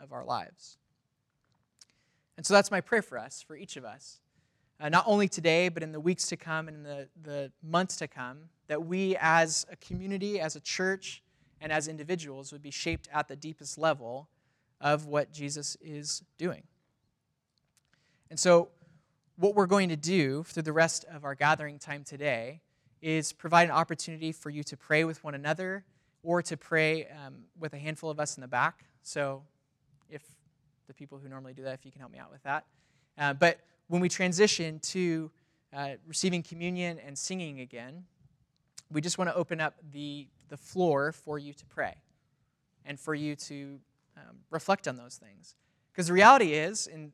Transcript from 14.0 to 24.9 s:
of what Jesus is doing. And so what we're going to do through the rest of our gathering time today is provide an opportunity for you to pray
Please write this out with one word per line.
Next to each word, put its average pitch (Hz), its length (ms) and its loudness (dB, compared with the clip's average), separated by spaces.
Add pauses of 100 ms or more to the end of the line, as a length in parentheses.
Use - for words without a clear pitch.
of 151 240 2
what 147 260 -2
Jesus 147 500 -8
is 147 420 -10 (140)
doing. 165 260 -6 (1700)
And 160 100 -8
so 175 300 8 (680)
what 202 180 4
we're 196 120 6
going 190 220 6
to 160 60 0
do 151 480 2
through 170 200 -6
the 156 100 -4
rest 160 400 2
of 147 100 -14
our 139 120 -6
gathering 147 440 0
time 143 240 -12
today 139 580 -4 (420)
is 160 300 -2
provide 170 300 6
an 170 80 4
opportunity 160 600 -2
for - 180 -12
you 147 140 -8
to 139 140 -12
pray 156 260 2